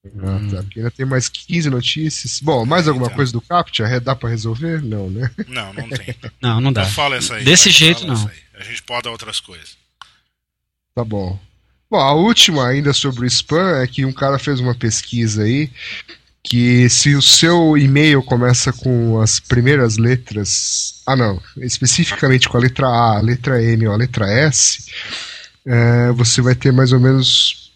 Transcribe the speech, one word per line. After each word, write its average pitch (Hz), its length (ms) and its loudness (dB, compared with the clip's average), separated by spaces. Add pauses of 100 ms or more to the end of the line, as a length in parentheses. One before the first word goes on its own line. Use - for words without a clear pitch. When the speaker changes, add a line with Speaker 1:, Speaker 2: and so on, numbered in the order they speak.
Speaker 1:
Ah, 98 40 -20 (120)
tá, 95 100 -6
Speaker 2:
Hum. 98 320 -4
Speaker 1:
porque 98 160 -12
ainda 117 120 -6
tem 131 140 -8
mais 131 220 -2
quinze 170 420 -4
notícias. 131 720 -4
Bom, 131 240 0
mais 156 220 0
alguma 127 200 0
Speaker 3:
Então. - 100 -6
Speaker 1:
coisa 131 140 -2
do 113 100 -6
captcha? 170 440 -4
Re-, 123 140 -2
dá 127 160 -2
pra 120 140 -8
resolver? 117 520 -6
Não, 104 280 -6
né? 120 200 -6 (180)
Speaker 3:
Não, 110 260 -10
não 117 160 -12
tem. 127 260 -10 (260)
Speaker 2:
Não, 117 200 -2
não 135 100 0
dá. 107 120 0
Speaker 3:
Então 98 100 -2
fala 139 240 -2
essa 113 180 -6
aí, 107 80 -8
Speaker 2:
Desse 156 260 6
Speaker 3:
vai, - 80 4
Speaker 2:
jeito, 165 240 4
Speaker 3:
fala 156 120 -4
Speaker 2:
não. 113 80 -2
Speaker 3:
essa 104 100 -4
aí. - 300 -20
A - 20 -16
gente 113 200 -14
poda 120 260 -8
outras 113 320 -10
coisas. 87 340 -20 (1200)
Speaker 1:
Tá 120 80 -4
bom. 98 340 -6 (520)
Bom, 208 100 0
a 139 140 4
última 165 540 2
ainda 143 260 0
sobre 127 320 -2
o - 20 -
spam 160 540 0
é 127 60 -2
que 135 180 -4
um 135 60 -2
cara 135 260 -2
fez 131 220 -4
uma 123 160 0
pesquisa 110 680 -2
aí 135 260 0 (720)
que 123 460 2
se 143 260 2
o 139 60 0
seu 165 560 4
e-mail 143 460 4
começa 123 480 0
com 117 480 0
as 107 200 0
primeiras 123 580 2
letras, - 1080 -2
ah 131 100 0
não, 104 260 0 (160)
especificamente 131 920 0
com 123 100 -2
a 120 40 4
letra 127 260 2
A, 117 300 2
a 104 40 0
letra 123 400 0
M 113 260 2
ou 101 60 0
a 107 40 0
letra 110 340 -2
S, 135 540 0 (800)
é, 120 480 4
você 120 280 2
vai 123 140 4
ter 131 160 2
mais 127 220 4
ou 127 80 4
menos - 760 2